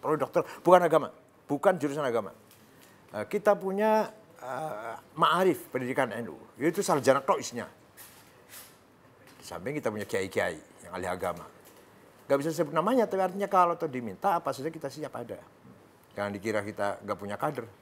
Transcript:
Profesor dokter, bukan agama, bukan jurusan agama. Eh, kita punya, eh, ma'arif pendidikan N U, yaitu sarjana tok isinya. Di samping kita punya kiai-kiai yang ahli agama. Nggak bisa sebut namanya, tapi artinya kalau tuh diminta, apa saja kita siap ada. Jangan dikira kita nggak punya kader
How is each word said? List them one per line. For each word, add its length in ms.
Profesor 160
dokter, 240
bukan 160
agama, 320
bukan 320
jurusan 240
agama. 320
Eh, 160
kita 240
punya, 560
eh, 560
ma'arif 560
pendidikan 400
N 240
U, 80
yaitu 240
sarjana 400
tok 160
isinya. 320
Di 80
samping 320
kita 160
punya 160
kiai-kiai 800
yang 80
ahli 80
agama. 400
Nggak 160
bisa 160
sebut 160
namanya, 320
tapi 160
artinya 240
kalau 320
tuh 160
diminta, 400
apa 240
saja 160
kita 160
siap 320
ada. 160
Jangan 160
dikira 320
kita 400
nggak 160
punya 160
kader 320